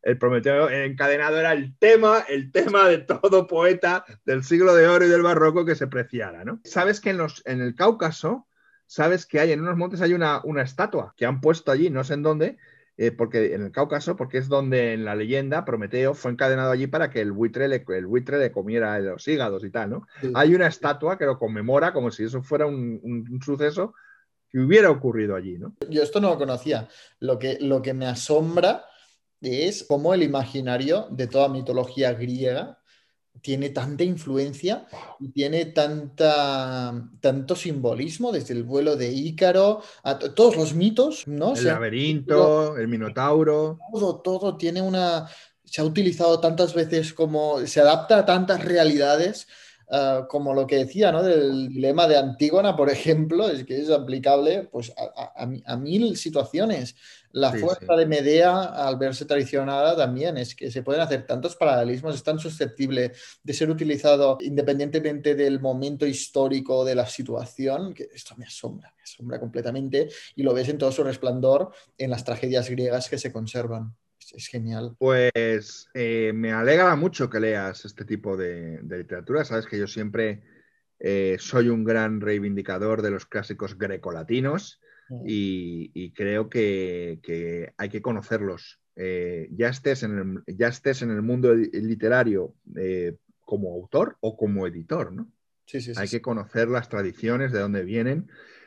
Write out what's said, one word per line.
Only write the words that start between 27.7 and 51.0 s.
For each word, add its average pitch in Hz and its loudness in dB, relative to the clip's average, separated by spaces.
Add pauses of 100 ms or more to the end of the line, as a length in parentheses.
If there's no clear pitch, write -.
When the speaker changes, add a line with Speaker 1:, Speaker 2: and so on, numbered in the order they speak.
Speaker 2:
que 131 -4
me 131 -4
asombra 160 0 (560)
es 147 -4
cómo 147 0
el 185 2
imaginario 135 -2
de 127 -6
toda 135 2
mitología 127 -2
griega 127 -4 (640)
tiene 135 -4
tanta 135 -4
influencia 156 -4 (340)
y 139 -12
tiene 147 -2
tanta, 147 0 (280)
tanto 135 0
simbolismo, 151 -4
desde 127 -4
el 120 -4
vuelo 143 0
de 123 -2
Ícaro 180 2 (220)
a 139 -2
to-, - -6
todos 220 8
los 156 0
mitos, 220 2
¿no? 147 -2
Speaker 1:
El 269 -2
Speaker 2:
Se 180 2
han 160 0
Speaker 1:
laberinto, 151 2
el 113 -4
minotauro. 151 0 (140)
Speaker 2:
Todo, 196 -2
todo 185 -4
tiene 170 -4
una, 180 0 (360)
se - -6
ha 151 0
utilizado 165 2
tantas 165 2
veces 160 0
como, 151 0
se 151 -2
adapta 160 8
a - 4
tantas 185 2
realidades, 156 4 (420)
ah, 135 0
como 143 -2
lo 135 2
que 143 2
decía, 170 2